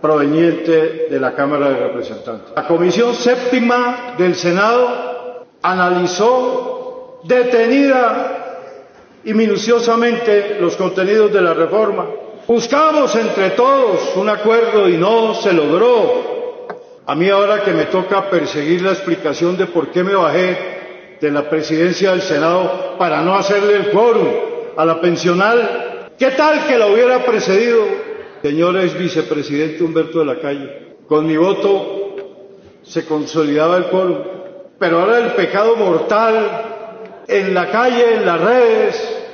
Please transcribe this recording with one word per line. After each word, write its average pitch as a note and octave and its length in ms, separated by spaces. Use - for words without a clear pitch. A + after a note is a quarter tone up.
proveniente D#3+ 1040
de C#3 120
la B2+ 160
Cámara C#3+ 340
de C3 60
Representantes. A2+ 800
La C#3+ 100
Comisión F3+ 480
Séptima B3 1040
del F3+ 160
Senado A3+ 1120
analizó F#3 1600
detenida B3 1600
y A3 120
minuciosamente A3+ 1200
los E3+ 180
contenidos G3 540
de G3+ 100
la E3+ 120
reforma. F#3 540
Buscamos C#4 680
entre G#3 360
todos B3 640
un G3+ 140
acuerdo G#3+ 600
y E3 80
no G#3+ 380
se G3 180
logró. F3+ 1120
A C3+ 80
mí E3+ 160
ahora G3+ 340
que G3 80
me D#3+ 140
toca F#3+ 460
perseguir D#3 500
la F#3+ 120
explicación E3+ 640
de F#3 100
por D#3+ 240
qué F3+ 120
me G3 120
bajé F3+ 420
de D3+ 80
la D3 180
presidencia E3 640
del F3+ 140
Senado E3 720
para D#3 240
no F#3 140
hacerle G3+ 400
el G3 160
quórum A3 640
a D#3 60
la E3 160
pensional, F#3+ 1200
¿qué C4 120
tal D#4 360
que B3+ 100
la G#3+ 100
hubiera B3 380
precedido? A3+ 540
Señor E3 340
ex F3+ 240
vicepresidente D#3 840
Humberto D#3+ 380
de D#3 60
la C3 160
Calle, C#3+ 560
con D#3 180
mi D#3+ 120
voto - 800
se - 220
consolidaba D3+ 720
el F3 80
quórum, F#3 320
pero E3+ 220
ahora G#3+ 200
el A#3 120
pecado G3+ 460
mortal G#3+ 1500
en F#3+ 280
la F3+ 180
calle, A#3+ 460
en G3+ 80
las E3+ 160
redes A3+ 600